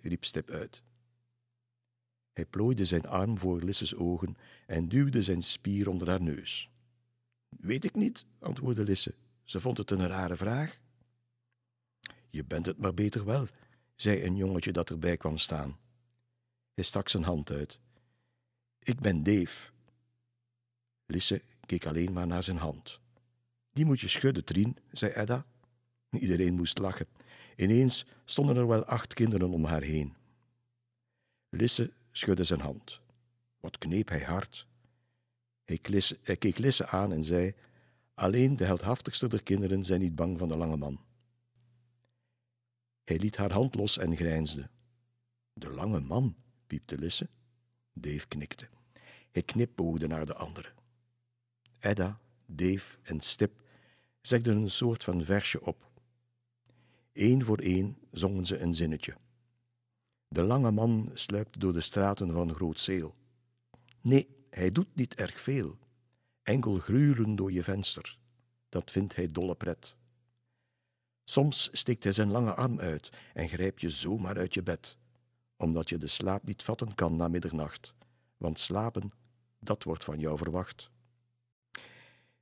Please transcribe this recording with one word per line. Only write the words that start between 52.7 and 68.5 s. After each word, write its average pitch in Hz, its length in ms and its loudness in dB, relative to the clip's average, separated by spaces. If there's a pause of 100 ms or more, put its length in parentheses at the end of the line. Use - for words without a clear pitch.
en 78 180 -6
Stip - 440 0 (580)
zegden 117 360 4
een 104 140 2
soort 117 320 0
van 90 200 0
versje 98 380 0
op. - 300 -6 (1200)
Eén 123 300 4
voor 107 140 2
één 92 400 0 (140)
zongen 92 340 0
ze 92 120 -2
een 85 160 0
zinnetje. 80 420 -2 (1120)
"De 82 160 0
lange 117 280 4
man 110 420 2
sluipt - 460 -4
door 92 140 2
de 82 80 0
straten 98 500 0
van 82 220 0
Groot 80 260 -4
Zeel." 87 360 -2 (840)
"Nee, - 480 4
hij 92 200 2
doet 143 260 0
niet 123 200 -2
erg - 240 -6
veel. 117 380 -4 (640)
Enkel 107 340 2
gruren 113 580 4
door 98 160 0
je 87 120 0
venster. - 560 -4 (500)